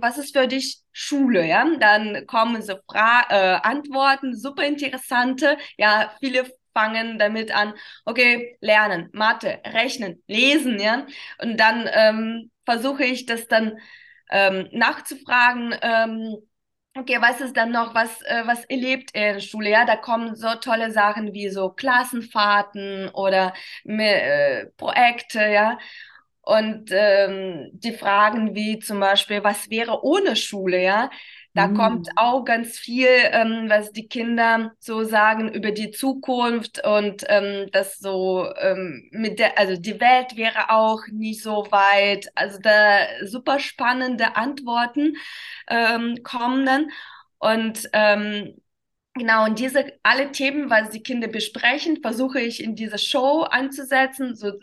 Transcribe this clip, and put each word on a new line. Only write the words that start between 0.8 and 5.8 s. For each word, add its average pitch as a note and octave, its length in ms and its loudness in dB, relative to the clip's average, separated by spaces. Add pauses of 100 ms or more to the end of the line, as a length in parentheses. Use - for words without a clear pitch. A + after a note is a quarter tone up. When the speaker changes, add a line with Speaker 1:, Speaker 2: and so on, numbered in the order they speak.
Speaker 1:
Schule, C4 540 2
ja? G3 200 4 (120)
Dann G#3+ 480 4
kommen A3+ 340 0
so F#3+ 160 -8 (100)
Fra-, A#3 440 2
äh, F#3+ 320 4
Antworten, C4+ 760 0
super C#4 280 -6
interessante, C4 920 0 (220)
ja, G#3+ 420 2